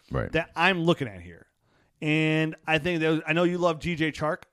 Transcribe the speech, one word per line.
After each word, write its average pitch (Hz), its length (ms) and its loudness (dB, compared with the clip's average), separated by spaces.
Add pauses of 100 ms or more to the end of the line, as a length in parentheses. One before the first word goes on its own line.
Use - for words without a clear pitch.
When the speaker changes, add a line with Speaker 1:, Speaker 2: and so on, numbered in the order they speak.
Speaker 1:
Right. 123 220 -2
Speaker 2:
that 160 240 -2
I'm 175 280 2
looking 156 260 2
at 95 120 -14
here. 85 260 -18 (540)
And 156 540 0 (120)
I 160 100 2
think 170 240 0
those, 160 260 2
I 156 60 0
know 170 100 2
you 175 140 2
love 170 220 0
D 170 160 -4
J 151 180 0
Chark. 151 400 -4